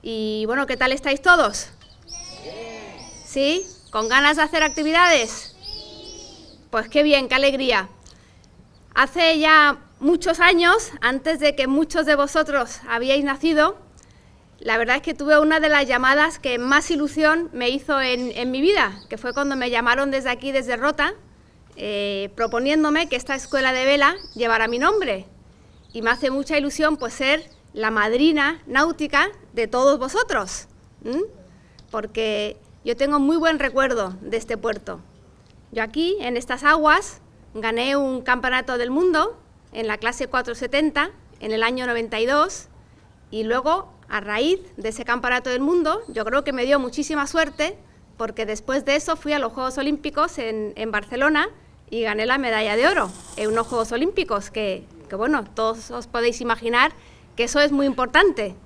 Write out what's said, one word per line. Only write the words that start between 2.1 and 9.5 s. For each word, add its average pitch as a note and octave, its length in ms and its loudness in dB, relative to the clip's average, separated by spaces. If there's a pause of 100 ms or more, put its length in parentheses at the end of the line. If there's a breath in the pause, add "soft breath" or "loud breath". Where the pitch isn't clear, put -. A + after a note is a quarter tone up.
¿Sí? D4+ 400 0 (260)
¿Con A3 200 -2
ganas C#4+ 260 6
de D#4+ 60 2
hacer D#4 200 2
actividades? D#4 920 2 (1120)
Pues A3 220 -2
qué D4 120 4
bien, C#4 260 4
qué C4 60 0
alegría. C4 540 2 (1040 soft breath)
Hace D#4+ 440 2
ya D4+ 400 6 (220)